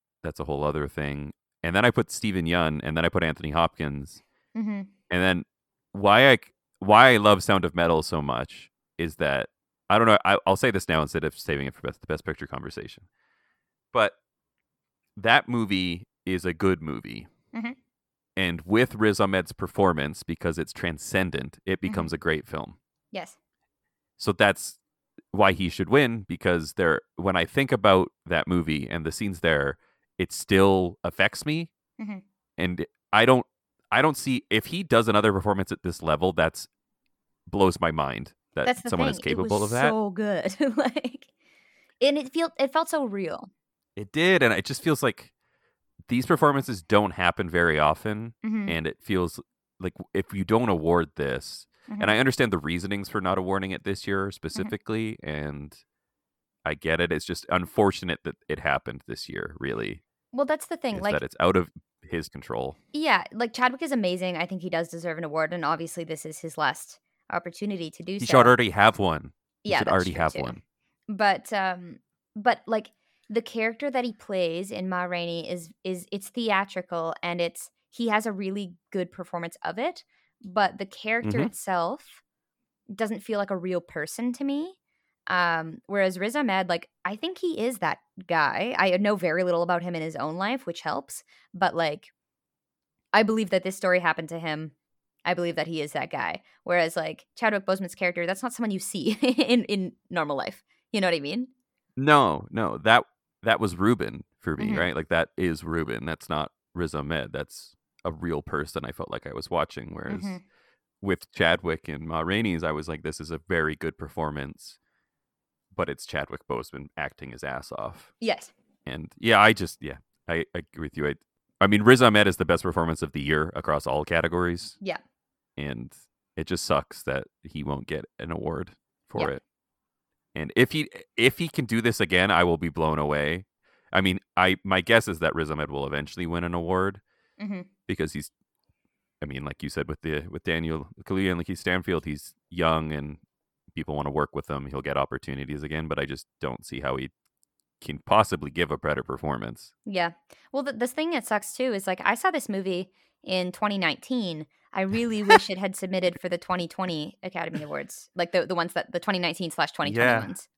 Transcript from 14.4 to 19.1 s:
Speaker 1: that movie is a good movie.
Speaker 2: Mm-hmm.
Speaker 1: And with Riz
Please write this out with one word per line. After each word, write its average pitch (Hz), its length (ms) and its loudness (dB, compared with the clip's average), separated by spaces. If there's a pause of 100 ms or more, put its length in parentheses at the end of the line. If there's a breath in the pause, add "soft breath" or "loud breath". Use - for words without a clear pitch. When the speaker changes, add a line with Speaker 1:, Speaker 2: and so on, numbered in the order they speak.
Speaker 1:
that 113 320 4
movie 95 580 -2 (180)
is 92 200 -2
a 87 80 0
good 90 280 2
movie. 55 460 -10 (280)
Speaker 2:
Mm-hmm. 226 160 -8 (680)
Speaker 1:
And 87 240 -2
with 107 340 2
Riz 107 240 2